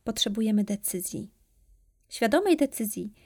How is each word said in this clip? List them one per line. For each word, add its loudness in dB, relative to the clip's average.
potrzebujemy 0
decyzji. -6
Świadomej 4
decyzji, -2